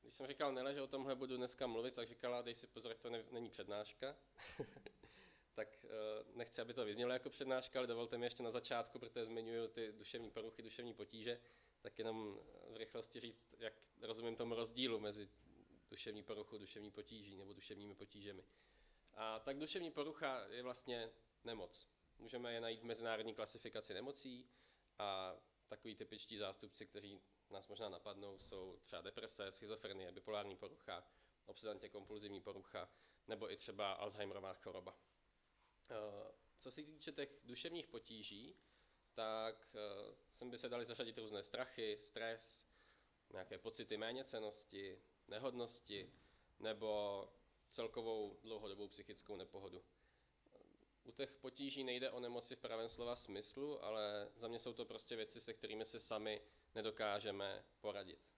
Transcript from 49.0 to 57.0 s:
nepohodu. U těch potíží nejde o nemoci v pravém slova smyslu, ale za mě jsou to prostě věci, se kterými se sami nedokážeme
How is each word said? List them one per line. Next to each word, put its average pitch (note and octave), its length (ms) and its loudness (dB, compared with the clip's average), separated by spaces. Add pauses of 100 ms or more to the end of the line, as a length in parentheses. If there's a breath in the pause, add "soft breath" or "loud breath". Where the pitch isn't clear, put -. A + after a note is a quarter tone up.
nepohodu. F#2+ 480 -6 (1200 soft breath)
U B2 100 -12
těch C3+ 200 -2
potíží C3 520 -2
nejde B2+ 260 2
o B2 100 -2
nemoci A#2+ 360 -2
v - 40 -16
pravém A#2 280 0
slova A#2+ 280 0
smyslu, C3 680 -2
ale G#2 520 2
za A2+ 120 -2
mě A#2 100 0
jsou A#2 140 0
to A2+ 120 -2
prostě A2 320 -2
věci, A2 240 0
se A#2 120 2
kterými A2 320 -2
se A2 160 2
sami G#2+ 420 4 (320 loud breath)
nedokážeme G#2 880 4 (160)